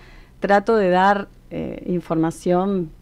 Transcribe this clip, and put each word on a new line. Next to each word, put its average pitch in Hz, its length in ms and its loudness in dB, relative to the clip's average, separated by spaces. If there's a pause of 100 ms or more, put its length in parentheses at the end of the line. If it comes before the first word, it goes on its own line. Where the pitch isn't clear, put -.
(400)
trato 202 380 2
de 190 120 2
dar, 196 380 2 (240)
eh, 165 360 -10
información 175 1040 -2 (100)